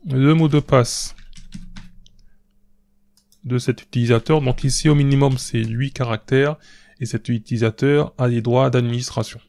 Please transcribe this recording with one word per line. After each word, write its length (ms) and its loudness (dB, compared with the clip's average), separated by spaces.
le 280 4
mot 120 4
de 140 2
passe 560 0
de 160 -2
cet 240 -2
utilisateur. 580 2
Donc 220 -2
ici 260 0
au 60 6
minimum 420 4
c'est 280 -4
huit 260 -4
caractères 680 -2
et 60 -8
cet 220 -6
utilisateur 920 0
a 100 0
des 140 0
droits 280 2
d'administration. 800 -4